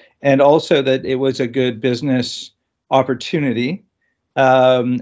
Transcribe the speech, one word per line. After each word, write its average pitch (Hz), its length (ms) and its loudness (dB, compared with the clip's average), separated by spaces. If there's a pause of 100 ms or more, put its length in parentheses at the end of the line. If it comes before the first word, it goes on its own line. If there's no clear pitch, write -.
(200)
and 139 220 2
also 147 400 2
that 131 220 -2
it 131 120 -2
was 135 220 -2
a 131 80 -2
good 123 340 -4
business 127 680 -4 (400)
opportunity. 135 920 -2 (500)
Um, 127 680 2